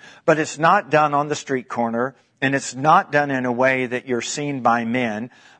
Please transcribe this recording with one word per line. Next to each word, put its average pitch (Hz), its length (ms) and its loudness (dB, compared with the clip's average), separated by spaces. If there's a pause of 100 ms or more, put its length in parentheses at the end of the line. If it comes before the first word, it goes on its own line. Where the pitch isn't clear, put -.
(260)
But 156 120 4
it's 151 220 -4
not 165 300 2
done 151 240 2
on 147 160 0
the 147 60 -4
street 131 340 -6
corner, 117 440 -2 (280)
and 135 120 0
it's 135 220 -6
not 160 340 4
done 147 220 0
in 127 140 -2
a 123 80 -2
way 127 320 2
that 120 200 -6
you're 123 140 -2
seen 143 400 -6
by 117 240 2
men, 117 480 -4 (280)